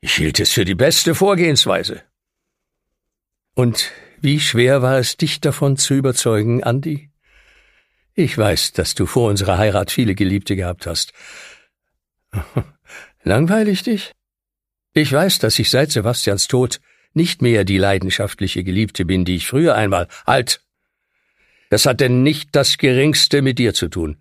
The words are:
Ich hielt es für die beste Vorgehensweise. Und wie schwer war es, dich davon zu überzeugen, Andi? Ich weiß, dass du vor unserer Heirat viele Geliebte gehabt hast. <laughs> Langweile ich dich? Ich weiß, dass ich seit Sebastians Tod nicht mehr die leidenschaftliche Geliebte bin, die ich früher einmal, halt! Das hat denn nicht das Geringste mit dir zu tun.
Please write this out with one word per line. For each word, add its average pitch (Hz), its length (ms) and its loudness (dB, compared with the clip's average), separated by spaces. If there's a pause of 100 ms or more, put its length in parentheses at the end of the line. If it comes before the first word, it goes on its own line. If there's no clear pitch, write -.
Ich - 140 -4
hielt 78 240 0
es - 140 0
für 107 120 0
die 92 100 -2
beste 143 400 2
Vorgehensweise. 165 880 0 (1500)
Und 123 360 0 (300)
wie 147 200 2
schwer 127 420 2
war 131 160 2
es, 123 180 -2
dich - 240 -4
davon 139 360 0
zu - 180 0
überzeugen, 120 680 0
Andi? 143 480 -4 (1040)
Ich 160 220 -2
weiß, 101 360 0
dass - 220 -2
du 101 120 -2
vor 120 240 0
unserer 95 280 0
Heirat 101 320 0
viele 110 240 0
Geliebte 98 420 -2
gehabt 90 300 -8
hast. - 260 -8 (1200)
<laughs> 95 100 -6 (800)
Langweile 175 480 2
ich 190 120 -2
dich? 220 300 -4 (800)
Ich 147 200 0
weiß, 175 260 2
dass - 200 0
ich 110 120 0
seit 147 220 0
Sebastians 107 560 -2
Tod 123 320 0 (340)
nicht - 280 0
mehr 113 220 2
die 95 140 0
leidenschaftliche 95 840 -2
Geliebte 95 400 -2
bin, 90 200 0
die 90 120 -2
ich 82 100 -6
früher 147 280 2
einmal, 98 340 0 (180)
halt! 135 340 0 (1080)
Das 107 160 2
hat 127 140 0
denn 123 220 2
nicht 147 300 -2
das - 260 2
Geringste 143 640 2
mit 131 160 0
dir 113 160 0
zu 90 140 -4
tun. 80 320 -6